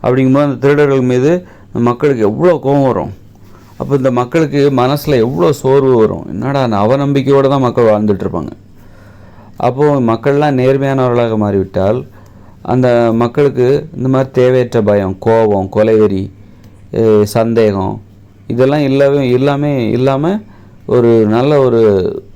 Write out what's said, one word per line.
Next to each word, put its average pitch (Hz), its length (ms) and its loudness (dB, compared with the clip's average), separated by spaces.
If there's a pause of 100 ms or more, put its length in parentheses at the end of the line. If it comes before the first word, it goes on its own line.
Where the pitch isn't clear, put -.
அப்படிங்கும்போது 131 400 2
அந்த 143 120 -2
திருடர்கள் 139 460 2
மீது 127 440 0 (280)
மக்களுக்கு 120 480 0
எவ்வளோ 127 300 0
கோபம் 139 340 0
வரும். 104 360 -4 (560)
அப்ப - 180 -4
இந்த 131 160 0
மக்களுக்கு 139 580 0
மனசுல 135 460 -2
எவ்வளோ 160 360 0
சோர்வு 135 460 2
வரும். 98 300 0
என்னடா, 131 360 -4
அந்த 110 140 -2
அவநம்பிக்கையோட 139 720 0
தான் 135 120 0
மக்கள் 120 240 0
வாழ்ந்துட்டு 104 400 0
இருப்பாங்க. 82 240 -6 (1080)
அப்போ 139 420 0
மக்கள்லாம் 139 580 0
நேர்மையானவர்களாக 127 800 0
மாறிவிட்டால் 101 680 -2 (560)
அந்த 120 520 0
மக்களுக்கு 127 760 0 (100)
இந்த 127 120 -4
மாதிரி 131 220 -2
தேவையற்ற 127 500 0
பயம், 101 380 0
கோபம், 107 540 0
கொலைவெறி, 107 580 0 (600)
அஹ், 110 300 2
சந்தேகம் 107 800 0 (460)
இதெல்லாம் 131 340 0
இல்லவே, 139 500 0
எல்லாமே 139 580 0
இல்லாம 135 500 0 (460)
ஒரு 117 420 2
நல்ல 131 320 0
ஒரு 113 640 0 (120)